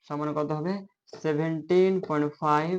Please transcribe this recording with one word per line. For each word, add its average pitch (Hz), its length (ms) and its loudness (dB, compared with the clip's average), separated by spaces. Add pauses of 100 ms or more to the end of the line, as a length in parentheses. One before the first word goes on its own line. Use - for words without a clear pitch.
সমান 147 280 -4
কত 151 180 -2
হবে? 156 220 -2 (400)
সেভেনটিন 160 840 2
পয়েন্ট 147 340 -2
ফাইভ 156 440 2